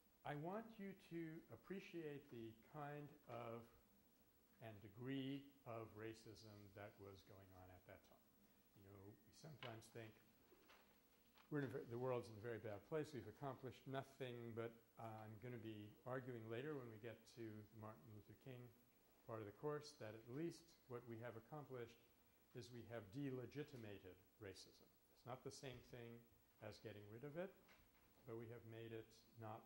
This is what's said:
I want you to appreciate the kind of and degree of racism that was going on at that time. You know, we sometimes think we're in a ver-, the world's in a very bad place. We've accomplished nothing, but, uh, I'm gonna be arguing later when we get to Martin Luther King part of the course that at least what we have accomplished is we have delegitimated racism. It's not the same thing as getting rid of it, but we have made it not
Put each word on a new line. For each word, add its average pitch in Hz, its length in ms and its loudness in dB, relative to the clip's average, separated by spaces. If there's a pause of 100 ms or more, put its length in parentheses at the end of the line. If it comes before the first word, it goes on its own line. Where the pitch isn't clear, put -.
(260)
I 143 140 6
want 196 260 2 (140)
you 196 160 -2 (180)
to 165 240 2 (160)
appreciate 151 800 0
the 113 160 0 (240)
kind 147 320 0 (240)
of 117 320 2 (960)
and 113 240 -2
degree 131 640 4 (240)
of 113 240 2
racism 110 640 -4 (160)
that 104 240 -2
was 98 320 -6
going 95 240 -12
on 92 160 -10
at 90 160 -12
that 92 240 -10
time. - 160 -20 (560)
You 98 80 -10
know, 101 160 -8
we 110 80 -8 (240)
sometimes 117 560 -4
think 113 160 -4 (1400)
we're 147 140 8
in 127 80 8
a - 20 0
ver-, 120 220 4
the 120 60 6
world's 123 260 10
in 113 80 -4
a 101 80 -4
very 117 160 6
bad 104 320 2
place. 156 240 6
We've 107 240 2
accomplished 131 480 0
nothing, 127 720 2
but, 117 160 4 (240)
uh, 117 80 0
I'm 110 400 -2
gonna 123 160 0
be 107 320 0 (160)
arguing 123 400 2
later 135 240 4
when 123 160 0
we 110 80 -4
get 110 240 -2 (160)
to 113 80 0 (320)
Martin 110 240 -4 (160)
Luther 104 240 -10
King 127 160 -4 (680)
part 113 160 4
of 104 60 2
the 101 100 -4
course 147 440 4
that 107 120 0
at 113 220 -6
least 165 300 2 (240)
what 123 200 0
we 113 120 0
have 117 160 0
accomplished 123 640 -2 (560)
is 120 160 -2
we 120 160 -2
have 113 240 2
delegitimated 123 1040 0 (240)
racism. - 480 -4 (280)
It's - 120 -10
not 127 160 0
the 135 80 0
same 127 240 -2 (160)
thing 117 240 -4 (480)
as 104 160 -2
getting 104 320 -2
rid 120 120 -4
of 143 120 0
it, 185 160 2 (760)
but 113 140 0
we 117 80 -2
have 117 240 -4
made 113 200 0
it 113 120 0 (360)
not 110 260 2